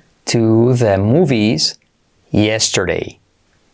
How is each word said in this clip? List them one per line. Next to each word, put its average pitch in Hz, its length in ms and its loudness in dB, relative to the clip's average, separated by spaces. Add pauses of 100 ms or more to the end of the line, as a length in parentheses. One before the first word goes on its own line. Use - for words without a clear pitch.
(260)
to 113 500 2
the 107 220 2
movies 120 800 0 (520)
yesterday. 104 880 -2 (540)